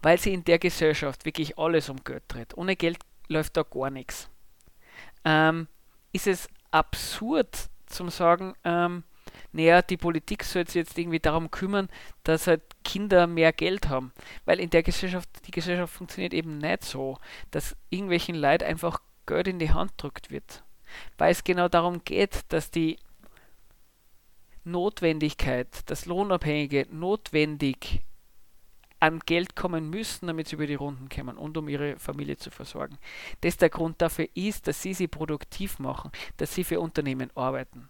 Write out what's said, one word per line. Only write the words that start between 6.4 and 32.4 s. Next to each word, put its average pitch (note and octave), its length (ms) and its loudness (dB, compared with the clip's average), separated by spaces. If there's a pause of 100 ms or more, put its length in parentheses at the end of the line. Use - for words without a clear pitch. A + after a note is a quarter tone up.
absurd - 960 0 (180)
zum F3 240 -6
sagen, F3+ 440 4 (100)
ähm, F3 400 0 (480)
naja, E3 300 8
die F#3 140 0
Politik E3+ 480 -2
soll F3 220 0
sich - 100 -4
jetzt E3 220 -2
irgendwie E3+ 220 0
darum D#3+ 300 2
kümmern, G3 380 -2 (360)
dass D#3+ 220 2
halt D#3+ 160 6 (220)
Kinder F#3+ 420 4
mehr E3 260 4
Geld F3+ 360 0
haben. C3 240 -2 (320)
Weil F3 160 4
in F3 100 -2
der E3+ 120 6
Gesellschaft, F3+ 460 0 (180)
die - 40 -14
Gesellschaft F3 420 -2
funktioniert F3 420 -6
eben D#3+ 240 -2
nicht D#3 260 -2
so, C3+ 340 -6 (320)
dass - 260 -4 (140)
irgendwelchen F3 460 -2
Leuten D3 280 4
einfach E3 360 -4 (260)
Geld E3+ 220 0
in F#3 100 -4
die D#3+ 140 4
Hand F3+ 200 4
gedrückt - 380 -12
wird. - 320 -12 (560)
Weil E3 140 6
es F3+ 100 2
genau F3+ 260 2
darum F3 360 2
geht, - 360 0 (120)
dass D#3+ 180 0
die D#3+ 280 0 (1700)
Notwendigkeit, D#3 1000 0 (200)
dass - 180 -6
Lohnabhängige D3+ 840 0
notwendig D3+ 1120 0 (960)
an D#3+ 220 4
Geld F3 340 -2
kommen D#3+ 360 -4
müssen, G3+ 360 -8
damit D#3+ 220 -4
sie D#3 80 -10
über D3 100 -2
die D3 80 -2
Runden C#3 340 -8
kommen B2+ 300 -8
und D#3 180 -8
um D#3 120 -6
ihre C#3+ 300 -4
Familie C#3+ 380 -6
zu - 140 -14